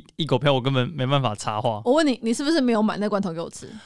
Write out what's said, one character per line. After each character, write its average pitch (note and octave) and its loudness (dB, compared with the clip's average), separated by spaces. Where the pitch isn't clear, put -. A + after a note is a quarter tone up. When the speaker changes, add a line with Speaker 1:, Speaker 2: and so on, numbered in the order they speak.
Speaker 1:
一 E3 -4
狗 C3+ 2
票， C#3+ 4
我 C3 2
根 C3+ 0
本 B2 2
没 C#3 -4
办 C#3 2
法 A#2 0
插 G#2+ -4
话。 A2 -2
Speaker 2:
我 A#3+ 4
问 D#4 4
你， B3+ 0
你 A3+ 0
是 C#4+ -4
不 C#4+ 0
是 E4 2
没 B3 2
有 A3 2
买 G#3+ 2
那 G#3 -2
罐 G#3 0
头 F3+ -2
给 E3 -8
我 E3 -8
吃？ - -16